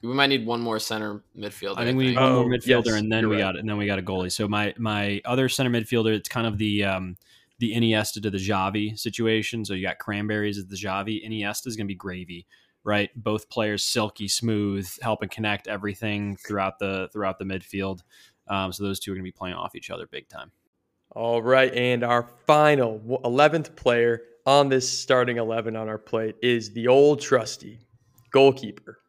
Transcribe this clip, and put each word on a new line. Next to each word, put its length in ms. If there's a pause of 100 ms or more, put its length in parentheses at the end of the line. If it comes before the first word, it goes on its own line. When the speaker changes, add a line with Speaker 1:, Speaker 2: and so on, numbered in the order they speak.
Speaker 1:
We 100
might 140
need 180
one 160
more 180
center 440 (120)
midfielder, 440
Speaker 2:
I 80
think 100
we 80
Speaker 1:
I 40
Speaker 2:
need 80
Speaker 1:
think. 40
Speaker 2:
one 140
more 100
Speaker 3:
Oh, 40
Speaker 2:
midfielder, 400
Speaker 3:
yes, 120
Speaker 2:
and 100
then 120
Speaker 3:
you're 80
Speaker 2:
we 60
Speaker 3:
right. 60
Speaker 2:
got 140
it, 40
and 100
then 80
we 80
got 120
a 40
goalie. 280
So 160
my, 300
my 480
other 240
center 220
midfielder, 440
it's 140
kind 180
of 120
the, 260
um, 320 (420)
the 160
Iniesta 460
to 100
the 60
Xavi 600
situation. 680
So 80
you 100
got 160
cranberries 600
at 100
the 80
Xavi. 500
Iniesta 420
is 80
gonna 100
be 80
gravy, 520 (360)
right? 340
Both 320
players 340
silky 460
smooth, 580 (140)
helping 300
connect 380
everything 680
throughout 420
the, 360
throughout 240
the 80
midfield. 540 (460)
Um, 280
so 100
those 160
two 100
are 40
gonna 100
be 80
playing 220
off 200
each 140
other 180
big 220
time. 220 (640)
Speaker 3:
All 300
right, 300
and 320
our 240 (180)
final 520
w-, 260
eleventh 500
player 460 (260)
on 220
this 180
starting 520
eleven 380
on 120
our 80
plate 460
is 320
the 140
old 340
trusty 560 (520)
goalkeeper 680 (100)